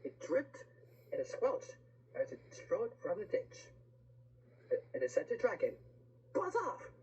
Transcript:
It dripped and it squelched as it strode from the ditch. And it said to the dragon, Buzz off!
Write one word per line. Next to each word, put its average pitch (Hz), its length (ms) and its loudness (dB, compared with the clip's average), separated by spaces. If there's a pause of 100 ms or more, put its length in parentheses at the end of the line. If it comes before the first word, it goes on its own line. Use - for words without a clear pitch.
It - 160 -6
dripped - 440 0 (480)
and 539 80 -2
it 523 80 0
squelched - 480 0 (380)
as 539 180 0
it - 80 -10 (100)
strode - 500 0
from - 180 0
the 214 60 -4
ditch. - 440 -2 (1000)
And 508 320 0
it 508 80 2
said - 180 2
to 480 80 0
the 466 40 -8
dragon, - 340 2 (580)
Buzz 370 240 2
off! 370 340 0 (120)